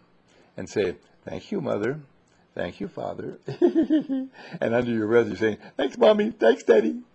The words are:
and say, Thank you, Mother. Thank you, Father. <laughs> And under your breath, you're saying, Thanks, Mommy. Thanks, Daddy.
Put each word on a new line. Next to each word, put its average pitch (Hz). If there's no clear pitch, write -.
and 95
say, 92
Thank -
you, 196
Mother. 113
Thank 90
you, 196
Father. -
<laughs> 269
And 113
under 120
your 110
breath, 113
you're 104
saying, 107
Thanks, -
Mommy. 214
Thanks, -
Daddy. 226